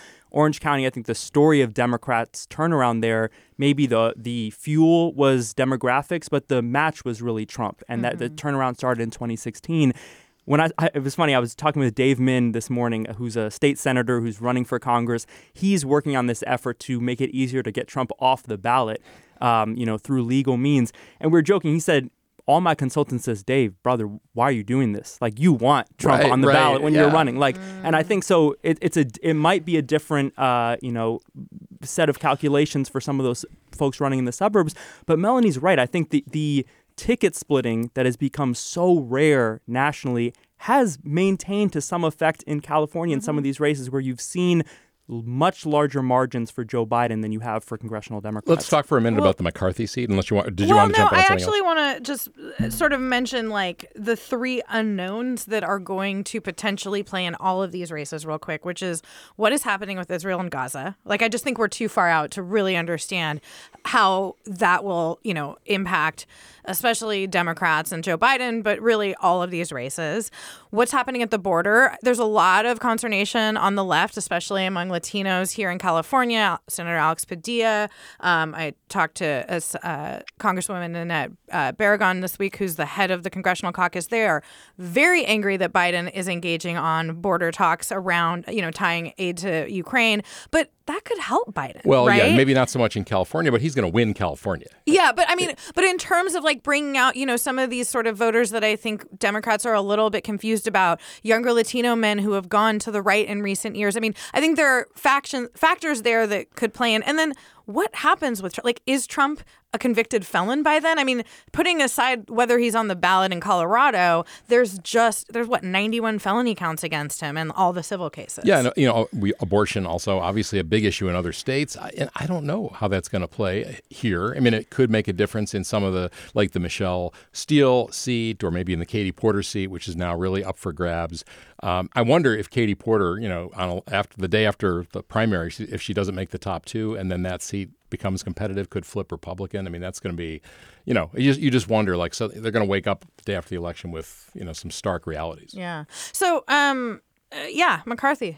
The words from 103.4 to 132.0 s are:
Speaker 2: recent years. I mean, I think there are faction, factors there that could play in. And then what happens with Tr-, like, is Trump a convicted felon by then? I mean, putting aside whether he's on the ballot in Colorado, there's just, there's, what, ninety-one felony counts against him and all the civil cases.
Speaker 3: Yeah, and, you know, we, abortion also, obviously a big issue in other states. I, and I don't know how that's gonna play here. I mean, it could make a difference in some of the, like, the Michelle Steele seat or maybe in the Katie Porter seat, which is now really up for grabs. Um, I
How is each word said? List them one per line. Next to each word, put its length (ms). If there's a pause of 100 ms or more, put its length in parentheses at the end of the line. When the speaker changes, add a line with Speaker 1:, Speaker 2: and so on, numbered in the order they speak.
Speaker 2:
recent 340
years. 200
I 40
mean, 160 (180)
I 60
think 160
there 140
are 260
faction, 580
factors 480
there 240
that 300
could 180
play 200
in. 100
And 160
then 140 (320)
what 300
happens 460
with 120
Tr-, 100
like, 220
is 200
Trump 360 (320)
a 40
convicted 480
felon 380
by 160
then? 180
I 60
mean, 200 (280)
putting 300
aside 480
whether 280
he's 180
on 120
the 80
ballot 380
in 80
Colorado, 800 (240)
there's 320
just, 540
there's, 140
what, 180
ninety-one 540
felony 360
counts 300
against 340
him 160
and 160
all 220
the 100
civil 260
cases. 360
Speaker 3:
Yeah, 140
and, 180
you 100
know, 240
we, 300
abortion 440
also, 320
obviously 420
a 40
big 220
issue 240
in 60
other 180
states. 420
I, 220
and 180
I 100
don't 200
know 280
how 140
that's 220
gonna 180
play 640
here. 480
I 20
mean, 140
it 160
could 200
make 200
a 40
difference 400
in 120
some 180
of 100
the, 160 (240)
like, 180
the 100
Michelle 520 (200)
Steele 580
seat 540
or 60
maybe 200
in 80
the 60
Katie 260
Porter 320
seat, 240
which 220
is 80
now 180
really 300
up 120
for 140
grabs. 540 (360)
Um, 320
I 100